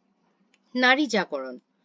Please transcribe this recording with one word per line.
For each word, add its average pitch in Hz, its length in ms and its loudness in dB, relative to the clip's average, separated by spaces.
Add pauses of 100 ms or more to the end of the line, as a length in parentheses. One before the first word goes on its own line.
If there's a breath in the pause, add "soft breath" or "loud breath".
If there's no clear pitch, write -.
(760)
নারী 254 300 2
জাগরণ, 143 520 -4 (260)